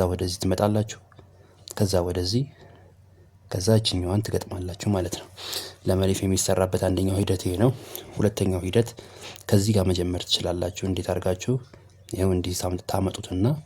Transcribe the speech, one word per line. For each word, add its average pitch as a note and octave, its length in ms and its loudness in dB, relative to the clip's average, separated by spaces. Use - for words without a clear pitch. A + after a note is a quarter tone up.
ወደዚህ F2+ 320 -2
ትመጣላችሁ። G#2 600 0
ከዛ G2 340 0
ወደዚህ፣ F2+ 420 0
ከዛ F#2+ 260 -4
እችኛዋን F#2+ 480 2
ትገጥማላችሁ F#2 640 -4
ማለት G2 260 0
ነው። - 120 -12
ላም F#2+ 180 2
አሊፍ F#2+ 180 2
የሚሰራበት F#2 640 2
አንደኛው F#2+ 340 2
ሂደት F#2+ 240 0
ይሄ F#2 160 -2
ነው። A2+ 120 6
ሁለተኛው F#2+ 500 0
ሂደት G#2 280 2
ከዚህ G#2 280 4
ጋር G2 140 4
መጀመር F2+ 360 0
ትችላላችሁ። F2 600 -4
እንዴት F#2 240 -2
አድርጋችሁ? F#2 440 0
ይኸው F#2+ 220 0
እንዲህ F2+ 240 0
ሳም-፣ F#2 280 -4
ታመጡትና F#2+ 600 -2